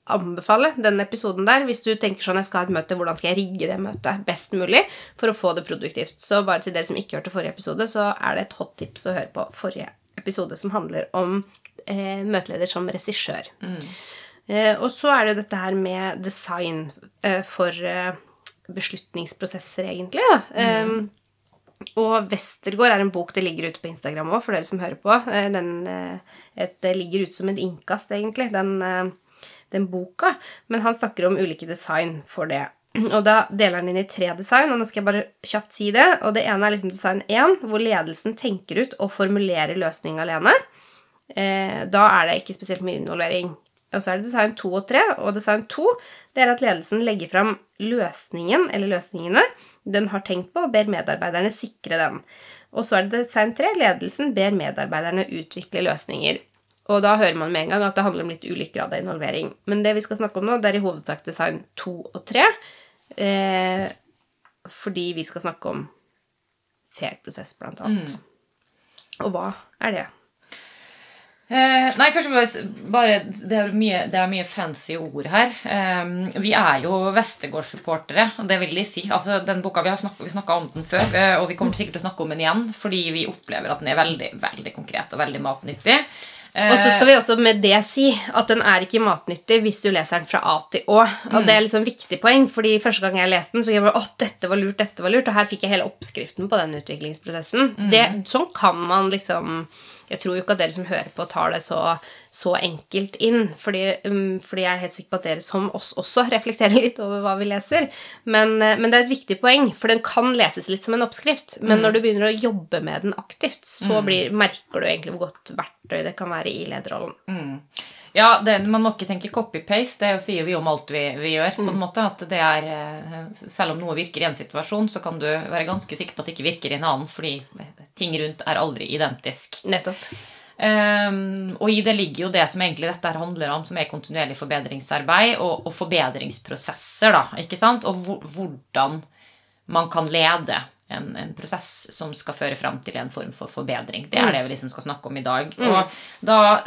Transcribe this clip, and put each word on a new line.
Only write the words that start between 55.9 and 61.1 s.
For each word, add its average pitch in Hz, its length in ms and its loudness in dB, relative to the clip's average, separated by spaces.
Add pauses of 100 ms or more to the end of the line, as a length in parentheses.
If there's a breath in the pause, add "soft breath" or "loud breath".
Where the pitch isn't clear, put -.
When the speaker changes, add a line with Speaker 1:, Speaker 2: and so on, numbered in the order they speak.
Speaker 1:
Og 202 140 4
da 208 140 6
hører 180 200 4
man 160 140 -2
med 160 120 0
en 165 60 -4
gang 202 140 2
at 196 120 -2
det 196 80 2
handler 175 200 0
om 170 60 -6
litt 160 140 -12
ulik 165 300 -8
grad - 200 -4
av - 60 -2
involvering. 160 540 -6 (120)
Men 208 180 0
det 214 120 4
vi 214 60 -2
skal 214 160 -6
snakke 208 200 -4
om 190 80 -2
nå, 240 140 0
det 208 140 2
er 208 60 2
i 202 40 -2
hovedsak 156 400 -6